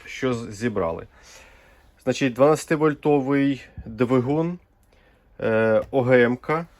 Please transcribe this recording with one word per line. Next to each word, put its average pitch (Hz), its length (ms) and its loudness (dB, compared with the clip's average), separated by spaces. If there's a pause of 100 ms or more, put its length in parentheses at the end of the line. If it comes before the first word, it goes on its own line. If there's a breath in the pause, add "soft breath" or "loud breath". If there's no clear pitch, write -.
що - 280 -4
з-, 117 180 -8
зібрали? 98 560 -4 (960 loud breath)
Значить, 127 300 -2
дванадцятивольтовий 143 1300 0 (240)
двигун, 131 720 -2 (800 soft breath)
е, 110 520 0
О 135 100 0
Г 123 220 6
М 123 140 2
К. 160 280 -4 (140)